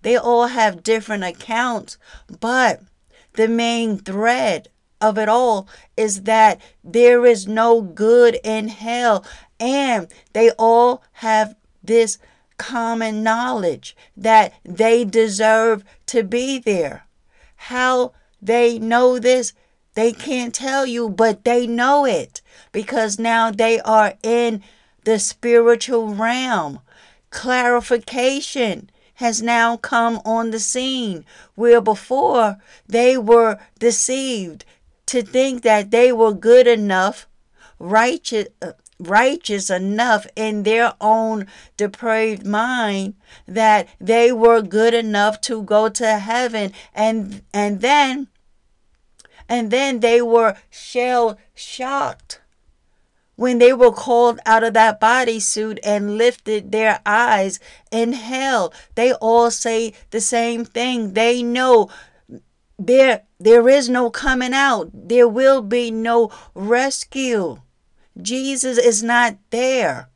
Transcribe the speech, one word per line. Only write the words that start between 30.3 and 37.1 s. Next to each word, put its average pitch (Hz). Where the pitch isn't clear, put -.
the 220
scene, 247
where 233
before 220
they 247
were 220
deceived, 240
to 247
think 254
that 208
they 240
were 220
good 233
enough, 208